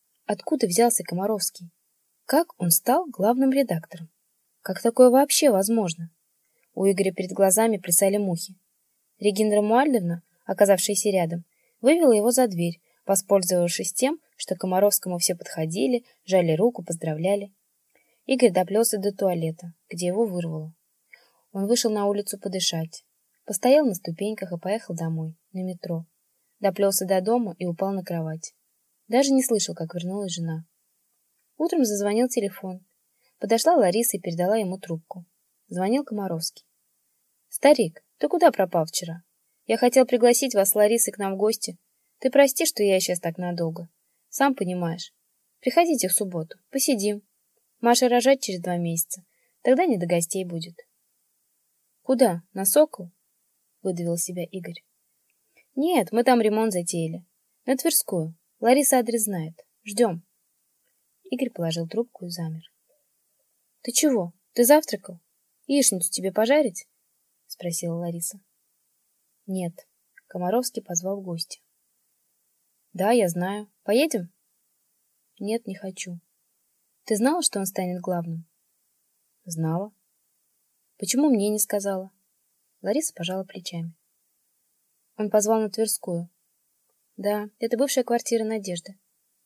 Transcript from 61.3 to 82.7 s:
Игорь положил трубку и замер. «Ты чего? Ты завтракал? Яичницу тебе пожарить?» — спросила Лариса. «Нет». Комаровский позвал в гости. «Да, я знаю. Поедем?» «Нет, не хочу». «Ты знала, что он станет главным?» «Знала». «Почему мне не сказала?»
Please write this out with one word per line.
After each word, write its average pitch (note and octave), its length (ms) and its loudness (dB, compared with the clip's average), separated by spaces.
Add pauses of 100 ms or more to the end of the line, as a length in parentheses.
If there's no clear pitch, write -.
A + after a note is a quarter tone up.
Игорь B3 200 -4
положил E3 380 -4
трубку A3 380 -6
и F3 40 -10
замер. E3 400 -10 (1120)
«Ты B3 120 -10
чего? A3 420 0 (180)
Ты A#3+ 120 4
завтракал? A#3 540 2 (480)
Яичницу C4+ 440 0
тебе F#3 200 -4
пожарить?» — A3+ 560 0 (600)
спросила E3+ 480 -8
Лариса. E3+ 460 -8 (1080)
«Нет». F3+ 400 -6 (400)
Комаровский G3+ 560 -4
позвал F#3 380 -8
в - 20 -14
гости. E3+ 380 -10 (1300)
«Да, F#3+ 180 0
я A3 180 4
знаю. F#3+ 400 -4 (140)
Поедем?» A#3 500 0 (1080)
«Нет, G#3+ 280 -4
не F#3+ 80 -10
хочу». F#3+ 440 -12 (840)
«Ты A3 120 -2
знала, A3+ 260 2
что - 160 0
он G3 80 -4
станет F3+ 340 -6
главным?» E3+ 460 -6 (1000)
«Знала». E3 480 -4 (1040)
«Почему C#4+ 300 0
мне G#3 220 2
не G#3+ 80 -2
сказала?» G3 520 -4 (720)